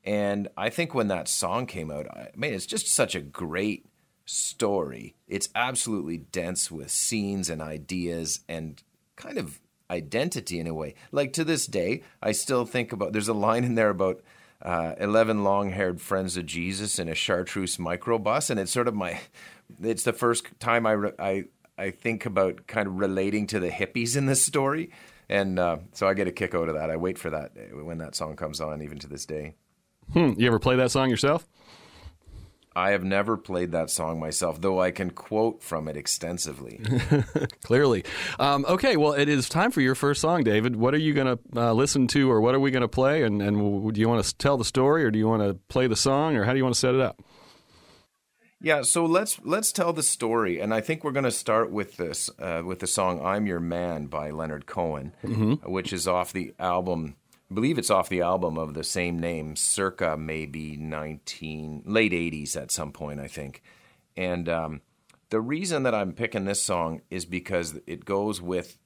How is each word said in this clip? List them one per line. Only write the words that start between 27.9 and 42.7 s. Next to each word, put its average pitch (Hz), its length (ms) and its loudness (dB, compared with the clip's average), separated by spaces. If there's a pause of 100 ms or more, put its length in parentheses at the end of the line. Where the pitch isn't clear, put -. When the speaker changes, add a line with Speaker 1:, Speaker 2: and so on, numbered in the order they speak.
Speaker 1:
that 80 160 -12
song 78 200 -6
comes 76 260 -8
on, 76 220 -6
even 76 180 -12
to 73 60 -16
this 71 200 -12
day. 78 280 -8 (580)
Speaker 2:
Hmm. 160 240 6
You 113 100 4
ever 113 120 6
play 127 180 4
that 127 140 4
song 135 200 4
yourself? 139 360 2 (1300)
Speaker 1:
I 92 180 2
have 92 120 0
never 101 320 2
played 90 360 -2
that 82 180 0
song 80 300 -2
myself, 80 400 -2
though 92 200 2
I 92 100 4
can 90 200 -4
quote 110 520 0
from 78 260 -6
it 73 80 -6
extensively. 71 840 -6 (420)
Speaker 2:
<laughs> - 400 -4
Clearly. 120 420 4 (340)
Um, 139 280 2
okay, 226 300 4
well, 151 160 4
it 143 160 4
is 139 200 2
time 196 220 2
for 165 100 0
your 131 140 4
first 143 260 2
song, 160 240 4
David. 113 320 4
What 123 180 4
are 151 40 4
you 156 140 4
gonna, 131 260 2 (180)
uh, 117 160 4
listen 131 360 4
to, 135 220 6
or 110 100 8
what 120 140 6
are 135 60 6
we 139 100 4